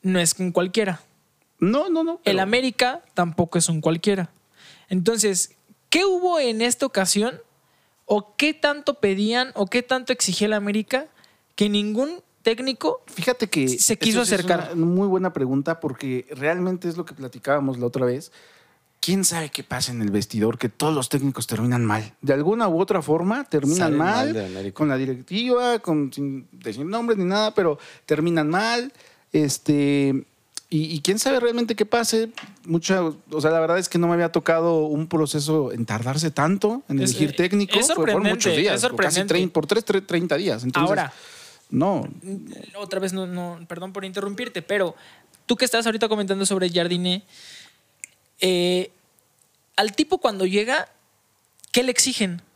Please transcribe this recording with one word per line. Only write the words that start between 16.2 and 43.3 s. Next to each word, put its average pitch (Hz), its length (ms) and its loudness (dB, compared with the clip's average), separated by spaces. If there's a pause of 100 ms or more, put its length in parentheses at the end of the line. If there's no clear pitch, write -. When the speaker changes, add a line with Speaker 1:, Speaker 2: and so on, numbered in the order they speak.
Speaker 2:
realmente 175 560 -2
es 165 100 -6
lo 175 80 -6
que - 80 -18
platicábamos 135 640 -2
la 123 80 -2
otra 127 180 -2
vez. 123 260 -4 (720)
¿Quién 190 240 0
sabe 160 260 -2
qué - 120 -10
pasa 127 300 -6
en 117 100 -6
el 104 80 0
vestidor? 107 480 0
Que 120 120 -2
todos 156 240 0
los 127 160 -2
técnicos 135 360 -2
terminan 120 380 0
mal. 107 380 -2
De 143 100 2
alguna 196 360 2
u 165 120 2
otra 190 220 2
forma 180 420 0
terminan 147 340 0
Speaker 3:
Salen 156 200 2
Speaker 2:
mal, 180 160 2 (120)
Speaker 3:
mal 302 60 -2
de 101 140 -4
América. 95 280 -8
Speaker 2:
con 151 140 0
la 135 80 0
directiva, 226 840 0
con, 151 340 -2
sin 135 400 -8
decir 117 340 -8
nombres 226 320 0
ni 185 60 2
nada, 208 300 0
pero 165 240 2 (280)
terminan 156 420 2
mal. 233 440 0 (380)
Este, 143 960 2 (460)
y, 160 240 -2
y 151 80 -6
quién 196 160 2
sabe 269 200 2
realmente 233 380 0
qué 214 80 0
pase. 226 460 0 (340)
Mucha, 170 380 0
o 156 400 -4
sea, 156 80 4
la 165 100 4
verdad 170 180 2
es 180 120 -4
que 175 80 0
no 170 100 4
me 170 60 2
había 170 180 0
tocado 165 540 2
un 151 200 -2
proceso 151 640 0
en 117 120 -4
tardarse 131 460 -2
tanto 196 580 0
en 139 120 0
Speaker 1:
Es, 127 100 2
Speaker 2:
elegir 143 200 0
Speaker 1:
eh, - 40 -10
Speaker 2:
técnico. 185 440 2
Speaker 1:
es 240 140 2
Speaker 2:
Fue 349 40 2 (100)
por - 0 - (160)
muchos 220 220 0
Speaker 1:
sorprendente, 170 120 2
Speaker 2:
días, 151 260 2
Speaker 1:
es 247 80 0
Speaker 2:
por - 120 -4
casi 156 180 2
Speaker 1:
sorprendente. 202 140 0
Speaker 2:
trein-, 180 180 2
por 151 140 0
tres, 208 180 2
tre-, 196 160 0
treinta 170 360 -2
días. 135 280 -2
Entonces, 170 240 0
Speaker 1:
Ahora, 180 240 0 (560)
Speaker 2:
no. 180 400 0 (680)
Speaker 1:
otra 190 220 -6
vez, 190 120 -4
no, 190 140 -4
no, 175 320 -8 (100)